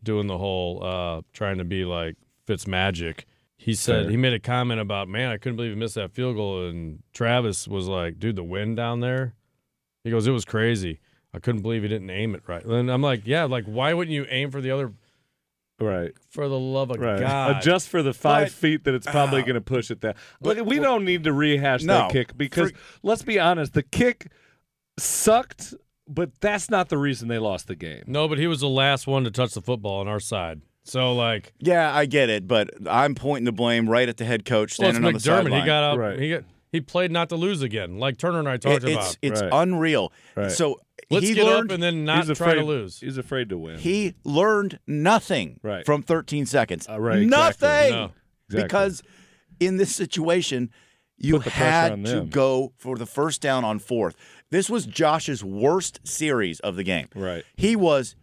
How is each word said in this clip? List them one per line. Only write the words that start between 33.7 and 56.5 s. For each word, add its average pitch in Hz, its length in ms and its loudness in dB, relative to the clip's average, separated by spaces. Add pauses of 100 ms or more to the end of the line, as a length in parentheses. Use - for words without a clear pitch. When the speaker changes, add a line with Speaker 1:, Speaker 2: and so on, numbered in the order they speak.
Speaker 3:
right 120 200 4
at 117 80 -6
the 117 80 -6
head 113 180 -2
coach 110 360 0
Speaker 1:
Well, 190 100 4
it's 165 80 2
Speaker 3:
standing 117 80 2
on 170 80 4
the 113 60 -2
Speaker 1:
McDermott. 160 240 2
Speaker 3:
sideline. 139 180 2
Speaker 1:
He 135 40 -2
got 151 180 2
out. 147 160 0
Speaker 2:
Right. 104 200 -2
Speaker 1:
He 147 120 -2
got, 165 120 -4 (280)
he 135 100 -2
played 175 300 -2
not 170 180 0
to 170 60 -6
lose 170 260 -2
again, 104 380 -4
like 131 180 -2
Turner 170 220 -2
and 147 100 -2
I 127 80 -2
talked 139 260 2
Speaker 3:
It, 131 60 0
it's, - 60 2
Speaker 1:
about. 95 260 -2
Speaker 3:
it's 110 200 0
Speaker 2:
Right. 95 120 0
Speaker 3:
unreal. 160 580 2 (240)
Speaker 2:
Right. 101 160 -2
Speaker 3:
So 147 280 0 (320)
Speaker 1:
Let's 190 160 4
Speaker 3:
he 220 60 2
Speaker 1:
get 208 120 6
Speaker 3:
learned 214 260 4
Speaker 1:
up 185 40 -2
and 170 80 -4
then 165 220 0
not 160 220 2
Speaker 2:
He's 151 100 0
Speaker 1:
try 170 160 4
to 156 60 4
Speaker 2:
afraid, 151 80 0
Speaker 1:
lose. 131 320 -4
Speaker 2:
he's 131 180 -8
afraid 127 320 -4
to 92 80 -4
win. 80 220 -10
Speaker 3:
He 190 340 -2 (100)
learned 202 640 2
nothing 151 760 2
Speaker 2:
Right. 101 220 -6
Speaker 3:
from 147 180 2
thirteen 147 420 0
seconds. 110 440 0
Speaker 2:
Uh, 107 100 -6
right, 117 200 2
exactly. 285 480 4
Speaker 3:
Nothing. 294 240 4
Speaker 1:
No. 113 200 -2 (360)
Speaker 2:
Exactly. 104 160 0
Speaker 3:
Because 196 400 0 (560)
in 185 180 2
this 196 180 2
situation, 160 720 0 (480)
you 143 180 2
Speaker 2:
Put 139 100 0
the - 60 -2
pressure - 140 0
Speaker 3:
had 165 280 4
Speaker 2:
on 101 100 -6
Speaker 3:
to 107 80 -2
Speaker 2:
them. 98 180 -2
Speaker 3:
go 131 480 2
for 127 200 -6
the 113 80 -8
first 143 360 -2
down 131 240 0
on 107 140 -2
fourth. 101 360 -2 (360)
This 190 180 0
was 214 160 -2
Josh's 151 580 0
worst 113 600 0
series 120 580 -2